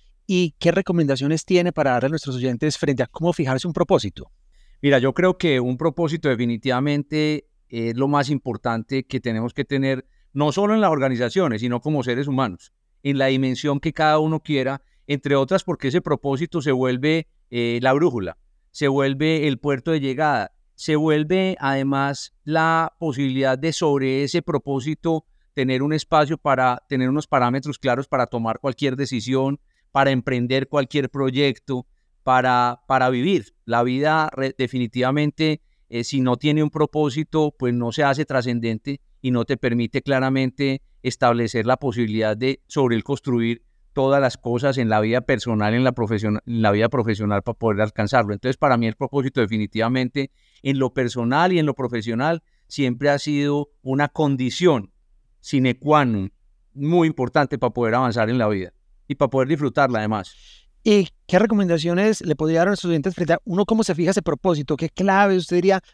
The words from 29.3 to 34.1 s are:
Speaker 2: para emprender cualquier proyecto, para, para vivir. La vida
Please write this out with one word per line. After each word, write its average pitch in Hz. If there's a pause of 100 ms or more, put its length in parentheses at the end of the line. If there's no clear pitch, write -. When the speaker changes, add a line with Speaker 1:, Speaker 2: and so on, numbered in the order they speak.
Speaker 2:
para 139
emprender 131
cualquier 139
proyecto, 135 (380)
para, 123
para 131
vivir. 131 (120)
La 117
vida 151